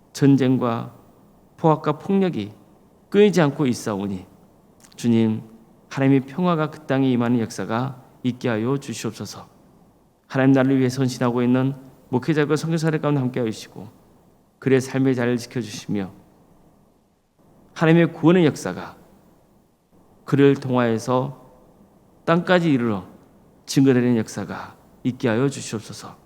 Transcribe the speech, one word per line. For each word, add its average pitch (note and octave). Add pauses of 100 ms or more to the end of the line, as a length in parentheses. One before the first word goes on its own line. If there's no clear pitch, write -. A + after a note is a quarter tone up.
(120)
전쟁과 B2+ (640)
포악과 D3+
폭력이 E3+ (580)
끊이지 G3
않고 C#3+
있사오니, G2+ (720)
주님, A2+ (480)
하나님의 C#3
평화가 E3
그 -
땅에 C3+
임하는 A#2+
역사가 A2+ (220)
있게 B2+
하여 A#2
주시옵소서. A2+ (800)
하나님 C3+
나라를 C3+
위해 B2+
헌신하고 B2
있는 C3 (360)
목회자과 D3+
선교사들 D#3+
가운데 D3
함께하여 B2+
주시고, - (720)
그의 C3
삶의 C3
자리를 A#2+
지켜주시며, G#2 (1600)
하나님의 E3
구원의 F3
역사가 F#2 (1300)
그를 C#3
통하여서 B2+ (760)
땅까지 E3+
이르러 A2+ (600)
증거되는 B2
역사가 G2+ (300)
있게 B2
하여 A#2+
주시옵소서. -